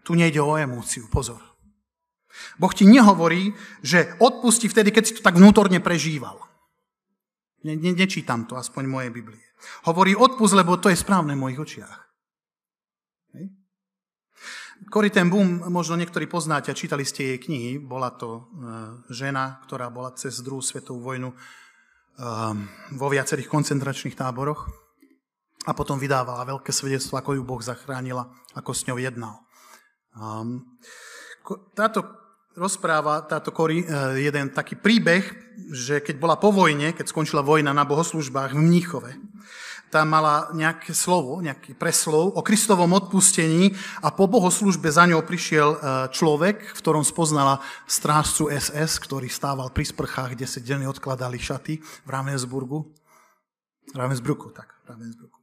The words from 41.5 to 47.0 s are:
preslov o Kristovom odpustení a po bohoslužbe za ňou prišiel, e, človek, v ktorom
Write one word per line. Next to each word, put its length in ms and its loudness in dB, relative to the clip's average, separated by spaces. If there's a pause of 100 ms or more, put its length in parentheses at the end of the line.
preslov 600 0
o 40 -2
Kristovom 560 4
odpustení 760 2 (280)
a 120 0
po 160 2
bohoslužbe 600 2
za 200 6
ňou 160 2
prišiel, 480 0
e, 60 -4 (340)
človek, 640 0
v 40 -14
ktorom 240 0